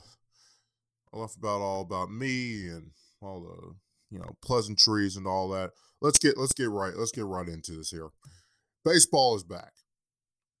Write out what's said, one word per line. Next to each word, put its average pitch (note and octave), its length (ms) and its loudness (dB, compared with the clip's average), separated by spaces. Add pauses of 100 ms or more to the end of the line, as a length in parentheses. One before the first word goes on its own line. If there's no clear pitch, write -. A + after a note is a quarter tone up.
(1120)
enough A2 220 -10
about G#2 240 -2
all G2 220 -2
about F#2 280 -4
me A#2 600 -4
and D#2+ 220 -12 (300)
all F#2+ 200 -12
the, F2 340 -16 (340)
you G2 80 -14
know, E2+ 240 -14
pleasantries G#2+ 760 2
and F#2+ 100 -8
all F#2+ 220 -2
that. F#2+ 220 -4 (280)
Let's C#3+ 180 6
get, C#3 200 6
let's C3 160 0
get A#2+ 160 -2
right, F#2+ 260 -2
let's A2 160 -2
get A2+ 140 -6
right F#2 240 -4
into D#2+ 240 -10
this D#2+ 180 -10
here. D#2+ 160 -10 (800)
Baseball C#3+ 500 6
is F#2 80 -4
back. F2 300 -14 (880)